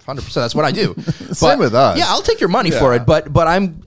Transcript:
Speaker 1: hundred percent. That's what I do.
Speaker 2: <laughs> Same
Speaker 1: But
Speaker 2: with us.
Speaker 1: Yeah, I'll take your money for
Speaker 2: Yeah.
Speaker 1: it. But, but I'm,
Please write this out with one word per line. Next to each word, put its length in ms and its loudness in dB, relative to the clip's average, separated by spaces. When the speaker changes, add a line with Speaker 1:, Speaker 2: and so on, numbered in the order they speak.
Speaker 1:
hundred 180 -10
percent. 200 -4
That's 120 -4
what 100 2
I 60 0
do. 240 -2
Speaker 2:
<laughs> 380 -8
Same 240 2
Speaker 1:
But 20 -4
Speaker 2:
with 160 0
us. 220 4
Speaker 1:
Yeah, 100 0
I'll 140 -2
take 180 -2
your 100 0
money 220 0
for 240 2
Speaker 2:
Yeah. 60 0
Speaker 1:
it. 40 -8
But, 280 0
but 140 2
I'm, 400 0